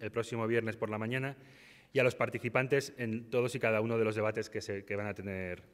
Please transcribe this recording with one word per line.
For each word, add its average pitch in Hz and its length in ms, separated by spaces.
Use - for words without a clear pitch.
el 107 100
próximo 117 340
viernes 113 320
por 110 120
la 107 80
mañana 131 400
y 135 60
a 123 40
los 123 120
participantes 127 840
en 113 320
todos 123 260
y 131 40
cada 110 220
uno 113 160
de 113 60
los 110 120
debates 110 340
que 104 120
se, 101 220
que 101 120
van 104 120
a 101 60
tener 92 480